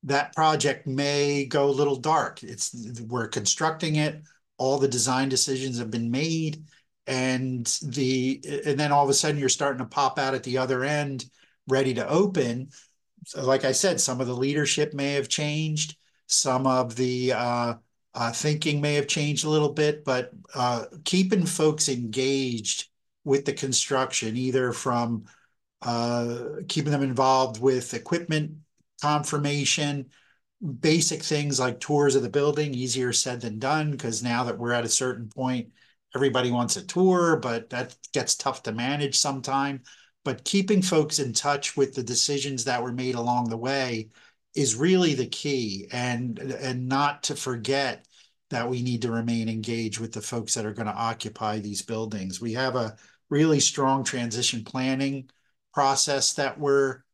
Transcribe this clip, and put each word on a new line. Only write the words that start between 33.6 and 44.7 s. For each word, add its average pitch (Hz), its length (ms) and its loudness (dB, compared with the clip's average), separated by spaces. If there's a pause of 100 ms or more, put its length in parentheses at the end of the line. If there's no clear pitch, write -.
'cause 113 260 -4
now 123 220 0
that 117 140 -4
we're 120 140 -2
at 120 120 2
a 117 40 -4
certain 120 400 -2
point, 127 420 -4 (440)
everybody 127 360 2
wants 120 260 0
a 190 60 -10
tour, 175 540 4
but 117 340 -4
that 123 260 -6 (160)
gets - 220 0
tough - 280 -4
to 113 100 -4
manage 135 440 -2
sometime. 139 640 0 (440)
But 131 200 -4
keeping 196 380 2
folks 156 360 2
in 127 140 -2
touch 143 440 -2
with 135 180 2
the 131 80 -4
decisions 135 640 -2
that 123 180 0
were 123 100 -4
made 127 220 -2
along 120 340 0
the 113 80 -2
way 123 540 -2 (440)
is 139 200 2